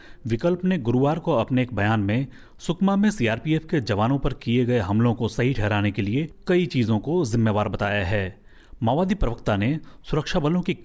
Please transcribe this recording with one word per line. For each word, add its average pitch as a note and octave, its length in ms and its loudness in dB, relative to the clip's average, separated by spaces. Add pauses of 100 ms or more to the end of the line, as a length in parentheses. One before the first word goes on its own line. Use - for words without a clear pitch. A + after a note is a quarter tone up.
(280)
विकल्प F3 360 0
ने F#3 160 2
गुरुवार B2+ 400 2
को D#3+ 160 -2
अपने B2+ 260 0
एक A#2 140 -4
बयान G#2+ 260 2
में A#2 260 0 (320)
सुकमा G3 360 0
में G#3 160 2
सीआरपीएफ़ D#3 560 0
के E3 140 0
जवानों A2+ 380 0
पर C3+ 140 -2 (100)
किए B2 220 2
गए B2 160 2
हमलों A2 320 2
को A#2 140 -2
सही B2+ 260 0
ठहराने G#2 380 0
के A2 100 -4
लिए A2 220 -2 (240)
कई F3+ 200 2
चीजों A2+ 320 2
को D3 160 -2 (100)
जिम्मेवार G#2 440 2
बताया G2+ 360 -2
है। G2+ 160 0 (600)
माओवादी E3+ 320 2
प्रवक्ता A#2 400 -2
ने G#2 140 0 (400)
सुरक्षा D3+ 300 -2
बलों E3 220 2
की E3+ 120 -4 (120)